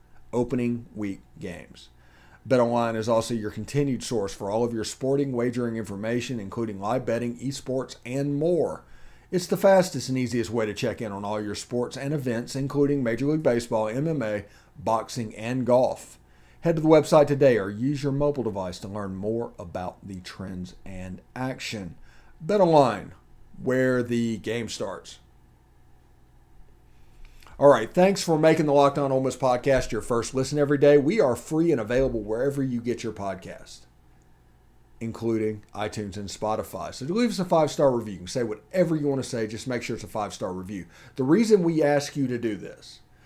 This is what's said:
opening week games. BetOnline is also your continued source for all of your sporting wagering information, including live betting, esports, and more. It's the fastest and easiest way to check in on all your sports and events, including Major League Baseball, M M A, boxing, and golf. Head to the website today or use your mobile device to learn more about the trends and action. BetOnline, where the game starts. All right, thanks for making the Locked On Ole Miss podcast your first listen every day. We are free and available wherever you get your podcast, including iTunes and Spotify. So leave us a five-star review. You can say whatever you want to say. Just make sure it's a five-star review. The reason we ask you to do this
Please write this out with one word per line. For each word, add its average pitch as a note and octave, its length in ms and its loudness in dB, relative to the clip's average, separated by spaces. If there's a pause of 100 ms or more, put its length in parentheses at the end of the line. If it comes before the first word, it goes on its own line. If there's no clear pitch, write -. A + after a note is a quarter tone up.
(320)
opening A#2+ 540 0 (100)
week G2+ 280 -6 (180)
games. - 480 -14 (580)
BetOnline A#2 480 2
is A2 140 -2
also A2+ 260 2
your G#2 160 -4
continued B2+ 540 -2
source G#2 300 -4
for G2+ 160 -6
all A2+ 120 0
of A#2 120 -2
your G#2+ 100 -4
sporting C#3 480 -2
wagering A#2+ 440 -2
information, A2+ 640 -4
including G2+ 400 -6
live A2+ 280 -2
betting, A#2+ 320 -4
esports, C3 640 -6
and C#3+ 320 -2
more. D3 480 0 (480)
It's F3+ 160 -2
the G3 80 2
fastest F3+ 540 4
and C3 80 0
easiest A#2 320 -2
way A2 160 0
to G2+ 80 -4
check A#2 260 -2
in A2 100 -4
on G2+ 140 -6
all G#2+ 180 -4
your G#2 140 -4
sports A#2+ 400 -4
and C#3 160 -4
events, B2 420 -4
including C#3+ 480 2
Major A#2 240 0
League D#3 160 0
Baseball, A#2 460 2
M C3+ 180 -2
M D3+ 160 -2
A, G#2 220 -4 (340)
boxing, A2 560 -2
and A#2+ 320 -4
golf. B2 520 2 (420)
Head E3 160 2
to D#3 60 -2
the D#3 60 4
website D3+ 380 8
today C3+ 320 6
or G2 100 -2
use B2 340 -2
your C#3 100 -2
mobile C#3+ 320 0
device F#2+ 360 -4
to G#2 80 -8
learn G2 280 -6
more A2+ 420 -4
about F2+ 480 -8
the F#2+ 140 -10
trends F#2 540 -12 (100)
and F#2 360 -12 (140)
action. A#2 600 -8 (480)
BetOnline, D#3 680 4 (500)
where B2+ 440 2
the A#2 340 0
game A2 300 -6
starts. - 500 -10 (2500)
All C#3 100 8
right, A2+ 240 6
thanks F#3 300 4
for D#3+ 160 0
making D#3+ 280 6
the C#3+ 80 2
Locked C#3 240 6
On C#3 120 0
Ole C3 120 2
Miss C3 140 -2
podcast B2+ 540 2
your A2 120 -4
first A#2 320 -2
listen C3 240 -2
every D3 180 2
day. D3 220 8
We F3+ 220 4
are B2+ 140 4
free D#3+ 380 0
and C3 80 2
available A#2+ 400 0
wherever C3 420 -2
you B2 200 -2
get A#2 200 -4
your A2 120 -6
podcast, F#2 720 -12 (1120)
including A2 640 -2 (120)
iTunes G#2 440 -6
and G2+ 100 -10
Spotify. G2 640 -6
So B2+ 140 -10
leave A3 240 0
us F3+ 80 -6
a F3+ 80 -2
five-star D3+ 440 4
review. A2 220 -2
You F2 60 -10
can F2 80 -12
say B2 160 -4
whatever D#3+ 520 0
you D3 120 0
want C3+ 160 0
to - 60 -8
say. A2+ 180 -2
Just G#2+ 200 -10
make B2 160 -4
sure A#2 140 -6
it's G#2 80 -10
a F#2 40 -14
five-star G2+ 440 -6
review. F#2 320 -8 (300)
The C3 100 -2
reason G3+ 380 6
we E3 200 2
ask C#3+ 320 2
you C#3+ 120 0
to B2 100 -2
do A2+ 200 -2
this - 440 -16 (260)